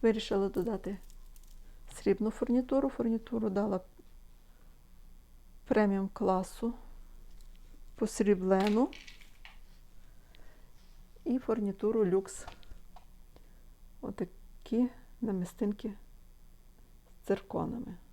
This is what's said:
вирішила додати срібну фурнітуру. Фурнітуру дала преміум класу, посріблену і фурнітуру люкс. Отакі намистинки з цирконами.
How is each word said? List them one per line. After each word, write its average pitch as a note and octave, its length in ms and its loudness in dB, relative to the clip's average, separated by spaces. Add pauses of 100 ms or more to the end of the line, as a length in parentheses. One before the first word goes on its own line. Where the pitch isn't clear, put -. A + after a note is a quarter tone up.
вирішила G#3+ 460 4
додати G3 500 -2 (960)
срібну G#3 360 4
фурнітуру. B3+ 580 4
Фурнітуру A3+ 640 0
дала G3 300 2 (1800)
преміум G3 440 4
класу, F#3+ 640 0 (1200)
посріблену G3+ 960 6 (2250)
і B3 140 2
фурнітуру G#3+ 680 2
люкс. F#3+ 400 0 (1500)
Отакі - 880 0 (320)
намистинки G#3 720 -2 (1160)
з - 180 -20
цирконами. - 720 -2 (160)